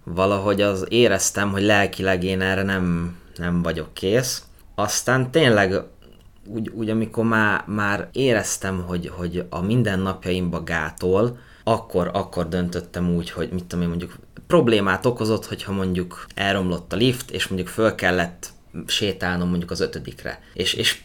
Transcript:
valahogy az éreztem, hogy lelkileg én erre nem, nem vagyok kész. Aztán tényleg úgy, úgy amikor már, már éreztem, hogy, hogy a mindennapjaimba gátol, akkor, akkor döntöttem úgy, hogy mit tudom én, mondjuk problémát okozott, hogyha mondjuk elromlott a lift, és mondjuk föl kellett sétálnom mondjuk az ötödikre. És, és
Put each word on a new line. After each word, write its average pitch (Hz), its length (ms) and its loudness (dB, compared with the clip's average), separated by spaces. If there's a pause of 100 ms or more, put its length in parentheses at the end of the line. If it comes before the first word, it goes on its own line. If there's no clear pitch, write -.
valahogy 98 560 2
az 101 280 2
éreztem, 101 640 4
hogy 98 120 0
lelkileg 95 640 4
én 92 160 0
erre 95 220 2
nem, 87 540 0 (200)
nem 87 260 0
vagyok 82 320 -4
kész. 113 480 0 (320)
Aztán 127 560 0
tényleg 107 520 4 (640)
úgy, 110 220 -6
úgy 110 220 -4
amikor 110 340 0
már, 110 420 2
már 101 460 -2
éreztem, 101 760 0
hogy, 87 300 -4
hogy 87 340 -4
a - 100 -6
mindennapjaimba 92 1000 0
gátol, 90 760 0 (260)
akkor, 92 480 0
akkor 92 360 -2
döntöttem 87 680 -2
úgy, 85 160 -2
hogy 82 220 -4
mit 90 120 -4
tudom 87 180 -4
én, 87 60 0
mondjuk 85 260 -6 (320)
problémát 107 600 2
okozott, 110 400 0
hogyha 101 260 -8
mondjuk 92 640 -2
elromlott 95 580 0
a 87 40 -2
lift, 120 340 0
és - 180 -4
mondjuk 92 200 -4
föl 110 260 0
kellett 90 580 -2 (340)
sétálnom 90 600 0
mondjuk 87 220 0
az 87 100 -4
ötödikre. 67 600 -6 (120)
És, - 220 0
és - 300 0